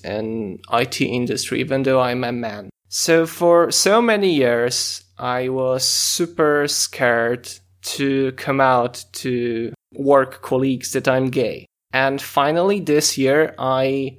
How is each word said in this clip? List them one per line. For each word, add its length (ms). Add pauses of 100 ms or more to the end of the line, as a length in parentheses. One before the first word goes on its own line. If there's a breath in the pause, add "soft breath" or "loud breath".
in 640
I 160
T 220
industry, 520
even 240
though 180
I'm 220
a 80
man. 400 (180)
So 380
for 460
so 280
many 320
years, 680 (160)
I 300
was 340
super 840
scared 840 (320)
to 500
come 280
out 440 (100)
to 580 (220)
work 480
colleagues 500
that 160
I'm 220
gay. 360 (260)
And 300
finally 560
this 400
year, 400
I 600